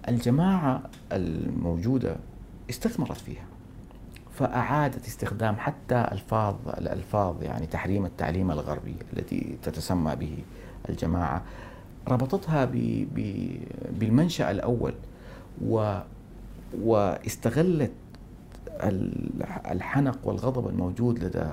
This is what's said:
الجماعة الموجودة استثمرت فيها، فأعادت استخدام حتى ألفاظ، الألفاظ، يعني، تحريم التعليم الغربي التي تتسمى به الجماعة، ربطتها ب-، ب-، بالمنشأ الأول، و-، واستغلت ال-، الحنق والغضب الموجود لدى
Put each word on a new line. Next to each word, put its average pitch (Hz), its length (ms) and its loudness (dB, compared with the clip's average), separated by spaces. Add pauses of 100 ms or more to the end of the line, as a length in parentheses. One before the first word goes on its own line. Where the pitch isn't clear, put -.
الجماعة 139 760 4 (300)
الموجودة 85 1040 0 (540)
استثمرت - 460 -2
فيها، - 280 -10 (880)
فأعادت 135 760 2
استخدام 107 500 0
حتى - 560 2
ألفاظ، 104 420 2 (120)
الألفاظ، - 760 0
يعني، - 240 -2
تحريم 92 380 0
التعليم 90 460 0
الغربي 76 460 -2 (160)
التي - 500 -4
تتسمى 80 540 0
به 73 220 -4 (500)
الجماعة، 82 540 0 (680)
ربطتها 135 560 2
ب-، 117 500 0
ب-، 98 460 -2 (380)
بالمنشأ 123 520 6
الأول، 110 440 2 (720)
و-، 107 340 4 (840)
واستغلت 113 1120 4 (760)
ال-، - 720 0 (280)
الحنق 120 540 2
والغضب 110 440 0
الموجود 92 560 0
لدى 87 280 0